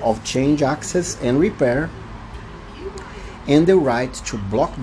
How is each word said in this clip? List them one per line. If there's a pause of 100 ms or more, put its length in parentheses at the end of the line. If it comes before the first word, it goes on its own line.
of
change,
access
and
repair, (1600)
and
the
right (120)
to
block